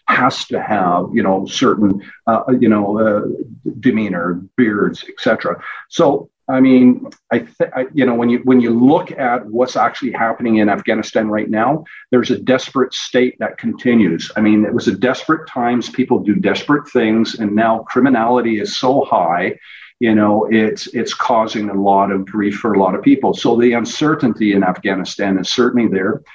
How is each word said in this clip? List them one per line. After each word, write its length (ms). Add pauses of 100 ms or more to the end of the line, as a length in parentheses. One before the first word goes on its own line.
has 380
to 160
have, 500
you 120
know, 240
certain, 540 (260)
uh, 160 (160)
you 100
know, 300
uh, 260 (560)
demeanor, 600 (140)
beards, 540
et 80
cetera. 440 (280)
So, 400 (180)
I 140
mean, 440 (260)
I, 80
th-, 360
I, 180
you 140
know, 80
when 160
you, 80
when 200
you 120
look 400
at 340
what's 300
actually 380
happening 420
in 120
Afghanistan 600
right 200
now, 360 (260)
there's 220
a 80
desperate 520
state 460
that 220
continues. 760
I 60
mean, 240
it 80
was 140
a 100
desperate 500
times. 440
People 260
do 160
desperate 560
things, 460
and 180
now 340
criminality 720
is 160
so 300
high, 540 (400)
you 160
know, 340
it's, 380
it's 260
causing 560
a 100
lot 320
of 140
grief 300
for 180
a 60
lot 160
of 80
people. 320
So 200
the 180
uncertainty 800
in 100
Afghanistan 720
is 120
certainly 380
there. 360 (120)